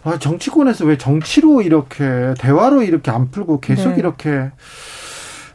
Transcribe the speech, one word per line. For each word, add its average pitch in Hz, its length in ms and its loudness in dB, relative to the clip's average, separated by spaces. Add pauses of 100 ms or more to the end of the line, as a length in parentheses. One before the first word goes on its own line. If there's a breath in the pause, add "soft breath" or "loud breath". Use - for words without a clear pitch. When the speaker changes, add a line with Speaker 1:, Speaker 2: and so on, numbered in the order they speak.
Speaker 1:
아, 160 160 -4
정치권에서 214 680 0
왜 151 120 4
정치로 214 640 2
이렇게 135 800 0
대화로 214 420 4
이렇게 165 300 0
안 127 180 -2
풀고 165 300 -4
계속 185 300 0
Speaker 2:
네. 180 80 -2
Speaker 1:
이렇게, 147 520 -2 (1040 loud breath)